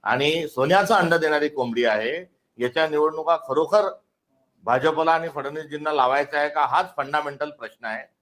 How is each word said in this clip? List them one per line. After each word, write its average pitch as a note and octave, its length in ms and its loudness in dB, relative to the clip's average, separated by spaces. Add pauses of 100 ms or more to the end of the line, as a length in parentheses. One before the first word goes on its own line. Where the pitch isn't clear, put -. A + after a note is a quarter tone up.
आणि C#3+ 460 0
सोन्याचं F#3 460 2
अंड E3+ 200 4
देणारी D3+ 340 2
कोंबडी A#2+ 360 -2
आहे. A#2 480 -2 (240)
याच्या B2 320 0
निवडणुका D#3 480 0
खरोखर D#3+ 560 2 (720)
भाजपला D#3 480 2
आणि E3 160 0
फडणवीसजींना D3+ 640 -8
लावायचा C#3 460 2
आहे D3 100 0
का, D3 120 -4
हाच D3 360 0
फंडामेंटल D3 540 -4
प्रश्न A#2+ 340 -16
आहे. A#2 220 -8 (160)